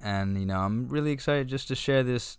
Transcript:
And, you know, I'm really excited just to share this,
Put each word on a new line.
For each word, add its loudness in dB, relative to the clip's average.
And, 0
you 0
know, 0
I'm 0
really 0
excited 0
just -4
to 0
share 4
this, -2